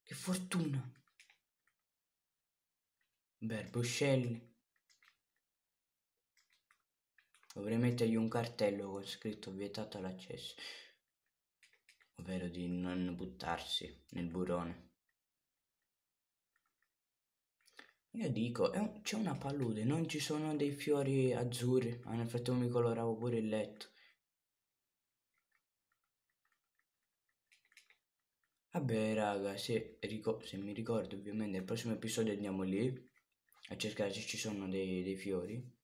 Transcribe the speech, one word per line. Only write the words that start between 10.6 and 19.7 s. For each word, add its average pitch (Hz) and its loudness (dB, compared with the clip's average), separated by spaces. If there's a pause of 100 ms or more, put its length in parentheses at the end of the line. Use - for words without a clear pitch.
Ovvero 90 -4
di 87 -4
non 90 0
buttarsi - -4
nel 87 -2
burrone. 87 -2 (3250)
Io 208 0
dico, 117 2
è 190 0
un-, - -2
c'è - -4
una 185 0
palude, 123 0